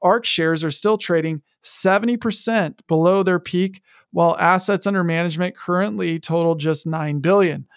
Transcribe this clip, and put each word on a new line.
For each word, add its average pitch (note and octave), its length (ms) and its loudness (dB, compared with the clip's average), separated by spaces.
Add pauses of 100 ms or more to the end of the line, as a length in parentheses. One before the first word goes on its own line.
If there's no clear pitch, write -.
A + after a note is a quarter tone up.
Arc A3+ 240 2
shares D#3+ 380 0
are D3+ 80 -2
still G#3+ 260 0
trading D#3+ 440 -2 (180)
seventy G#3 560 0
percent A3+ 720 -2
below F3 340 4
their F3+ 160 2
peak, F#3+ 420 -2 (300)
while E3+ 280 2
assets F#3 480 0
under G3 160 0
management E3+ 540 -2
currently F3+ 640 -2
total E3 360 0
just D#3 320 -2
nine D3+ 340 -4
billion, E3 460 2 (100)